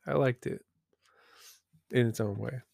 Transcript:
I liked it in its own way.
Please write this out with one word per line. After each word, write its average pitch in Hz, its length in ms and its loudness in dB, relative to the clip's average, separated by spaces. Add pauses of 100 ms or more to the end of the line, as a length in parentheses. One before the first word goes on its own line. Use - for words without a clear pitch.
I 147 60 -4
liked 135 340 0
it - 180 -6 (1300)
in 123 160 4
its 113 140 -2
own 104 180 -2
way. 120 220 -6 (140)